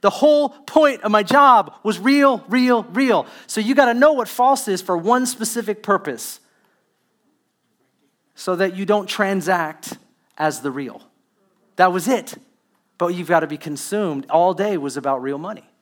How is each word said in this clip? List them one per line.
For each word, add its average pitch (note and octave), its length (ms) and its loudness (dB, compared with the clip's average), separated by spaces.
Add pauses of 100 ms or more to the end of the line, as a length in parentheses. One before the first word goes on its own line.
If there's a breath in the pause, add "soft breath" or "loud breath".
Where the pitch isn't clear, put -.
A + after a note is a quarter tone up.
The G3+ 80 2
whole D4 400 2
point - 540 0
of G#3+ 80 -2
my G#3+ 120 2
job B3+ 600 4
was G3+ 160 -2
real, C4+ 500 2
real, B3 360 2
real. G#3+ 420 0 (200 loud breath)
So - 140 -6
you A3+ 140 0
gotta B3 180 4
know C#4 200 4
what B3 140 -2
false C4 420 0
is F#3 120 -2
for F#3 160 -2
one A#3+ 300 0
specific A3 560 -6
purpose, F#3+ 580 -4 (1900)
so F#3 220 -4
that F#3 180 -2
you F#3+ 120 -8
don't G3+ 200 0
transact F#3 920 -4 (400)
as D3+ 240 -4
the C#3+ 80 -4
real. C3 320 -12 (760)
That F3+ 160 4
was F3+ 160 -4
it. A#3+ 260 -2 (600)
But F3 120 -2
you've F3 200 -6
gotta D#3+ 180 2
be D3 120 -10
consumed. D3+ 720 -6
All F3 240 2
day G3 240 -2
was C#3 180 -6
about C3+ 260 -4
real C#3 160 -6
money. F#3+ 280 -14 (160)